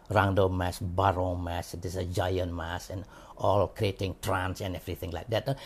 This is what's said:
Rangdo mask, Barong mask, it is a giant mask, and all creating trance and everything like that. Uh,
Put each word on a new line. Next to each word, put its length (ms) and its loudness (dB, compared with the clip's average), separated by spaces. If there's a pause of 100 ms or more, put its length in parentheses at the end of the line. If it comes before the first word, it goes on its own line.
(100)
Rangdo 400 6
mask, 320 -2
Barong 600 2
mask, 320 -6
it 100 -8
is 120 -6
a 80 -2
giant 480 0
mask, 360 -4
and 140 -8 (340)
all 300 4
creating 540 -2
trance 400 -2
and 160 -4
everything 340 -8
like 180 -8
that. 180 -2
Uh, 60 0 (120)